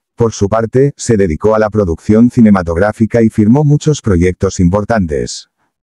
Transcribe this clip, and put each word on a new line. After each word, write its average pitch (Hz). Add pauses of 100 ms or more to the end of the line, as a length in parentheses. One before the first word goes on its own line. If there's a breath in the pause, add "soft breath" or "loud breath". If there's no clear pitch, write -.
(160)
por 113
su 98
parte, 113
se -
dedicó 98
a 107
la 107
producción 107
cinematográfica 104
y 110
firmó 113
muchos 147
proyectos 92
importantes. 90 (400)